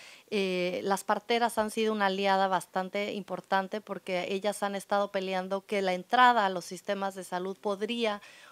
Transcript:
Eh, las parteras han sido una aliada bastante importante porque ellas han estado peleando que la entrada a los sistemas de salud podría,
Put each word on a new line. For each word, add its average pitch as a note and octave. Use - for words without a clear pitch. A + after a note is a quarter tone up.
Eh, F3+
las G3
parteras A#3
han G#3+
sido A3
una G#3
aliada F#3+
bastante F#3+
importante F#3+
porque F#3+
ellas G3
han G3+
estado G3+
peleando F#3+
que G3+
la F#3
entrada A#3+
a F#3+
los F3+
sistemas G3
de F#3+
salud F#3
podría, G#3